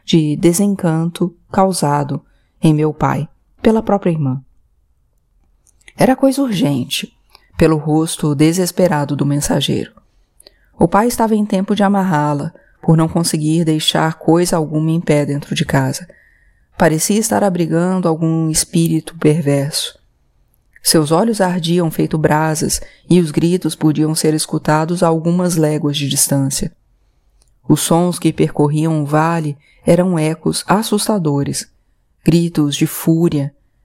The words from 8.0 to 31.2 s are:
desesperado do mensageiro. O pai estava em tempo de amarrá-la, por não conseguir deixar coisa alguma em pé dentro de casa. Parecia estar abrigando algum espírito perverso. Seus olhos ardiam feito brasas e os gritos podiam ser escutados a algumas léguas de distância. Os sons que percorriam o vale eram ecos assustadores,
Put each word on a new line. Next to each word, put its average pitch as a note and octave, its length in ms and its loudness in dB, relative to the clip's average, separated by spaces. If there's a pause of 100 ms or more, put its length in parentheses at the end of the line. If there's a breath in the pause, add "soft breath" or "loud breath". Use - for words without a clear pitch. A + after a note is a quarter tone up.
desesperado D#3 840 0
do C#3 100 -2
mensageiro. C#3+ 640 -2 (880 soft breath)
O E3+ 80 4
pai G3+ 200 2
estava A3+ 280 0
em G#3 100 0
tempo G3+ 300 -2
de G3+ 80 0
amarrá-la, D#3+ 680 0 (280 soft breath)
por E3 140 4
não D#3+ 140 4
conseguir E3 560 0
deixar D#3 500 0
coisa F3 400 2
alguma D#3 360 -2
em E3 100 0
pé D3 240 0
dentro C#3+ 300 -6
de D3+ 100 -2
casa. E3 420 -2 (680 soft breath)
Parecia E3 420 2
estar G#3 240 0
abrigando F3 640 0
algum D#3+ 420 0
espírito E3 680 -2
perverso. D3+ 800 -2 (840)
Seus D#3 280 2
olhos G#3 300 2
ardiam F3 480 0
feito D#3+ 280 -2
brasas D#3 640 0 (300 loud breath)
e F3 100 6
os D#3+ 120 0
gritos E3+ 440 0
podiam D#3 380 0
ser D#3 220 0
escutados D#3+ 680 -2
a F3 60 4
algumas E3+ 480 0
léguas D3+ 420 0
de C#3 100 -4
distância. C#3 640 -2 (960)
Os D3+ 140 2
sons F3 380 0
que D#3+ 120 0
percorriam D#3 720 0
o D3 40 -4
vale D3+ 520 -2 (260 soft breath)
eram F3 340 2
ecos D#3+ 500 -2
assustadores, E3+ 1000 -2 (560)